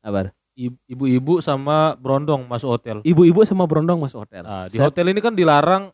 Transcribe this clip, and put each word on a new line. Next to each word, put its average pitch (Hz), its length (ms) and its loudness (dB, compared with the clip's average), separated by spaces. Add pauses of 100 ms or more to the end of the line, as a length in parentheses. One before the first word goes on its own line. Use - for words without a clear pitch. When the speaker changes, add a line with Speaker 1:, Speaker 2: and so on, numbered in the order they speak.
Speaker 1:
Apa? 98 320 -6 (160)
Speaker 2:
I-, 123 160 -10 (160)
ibu-ibu 131 560 -2
sama 151 560 0
berondong 135 480 -2
masuk 123 240 -6
hotel. 113 320 -4
Speaker 1:
Ibu-ibu 170 480 4
sama 190 160 0
berondong 165 320 0
masuk 131 320 -10
hotel. 90 160 -18
Speaker 2:
Ah, 95 240 -12
di 104 80 -12
Speaker 1:
Set. 135 80 2
Speaker 2:
hotel 175 240 0
ini 196 160 -2
kan 220 80 0
dilarang 180 600 2